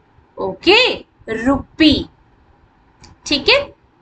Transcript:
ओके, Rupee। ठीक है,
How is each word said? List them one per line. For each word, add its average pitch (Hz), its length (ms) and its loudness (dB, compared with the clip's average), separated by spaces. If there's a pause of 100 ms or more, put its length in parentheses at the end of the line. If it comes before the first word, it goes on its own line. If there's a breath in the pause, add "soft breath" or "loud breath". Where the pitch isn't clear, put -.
(380)
ओके, 349 560 0 (360)
Rupee। 262 640 0 (1300)
ठीक 285 240 -4
है, 571 240 0 (280)